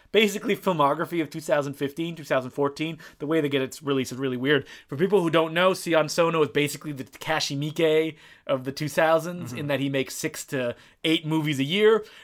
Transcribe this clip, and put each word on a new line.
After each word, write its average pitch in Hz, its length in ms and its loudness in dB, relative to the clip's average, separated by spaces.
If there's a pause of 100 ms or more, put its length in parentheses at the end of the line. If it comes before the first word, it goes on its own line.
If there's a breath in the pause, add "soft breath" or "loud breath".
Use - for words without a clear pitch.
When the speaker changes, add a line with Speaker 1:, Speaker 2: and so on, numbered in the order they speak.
(120)
Speaker 1:
basically 202 440 4
filmography 160 640 0
of 147 80 -4
two 160 120 -10
thousand 147 320 0
fifteen, 165 420 -6
two 156 80 -16
thousand 127 280 -2
fourteen. 151 460 -4 (220 loud breath)
The 147 80 -8
way 160 140 2
they 143 80 0
get 139 120 0
its 131 220 -6
release 135 280 -2
is 123 60 -10
really 131 200 -4
weird. 139 280 2 (220 loud breath)
For 143 80 -10
people 185 260 2
who 165 80 0
don't 160 240 2
know, 185 200 4
Sion 160 360 0
Sono 165 320 2
is 143 80 2
basically 147 440 -4
the 131 100 -10
Takashi 151 540 -4
Miike 156 580 0 (300 soft breath)
of 131 180 -2
the 135 80 -6
two 151 180 -6
thousands 165 600 0
Speaker 2:
Mm-hmm. 120 100 -8
Speaker 1:
in 147 80 -6
that 139 140 0
he 139 80 -2
makes 135 260 -2
six - 300 -8
to 123 300 -4 (280 soft breath)
eight 160 220 0
movies 151 340 0
a 135 60 2
year. 214 400 4 (180 loud breath)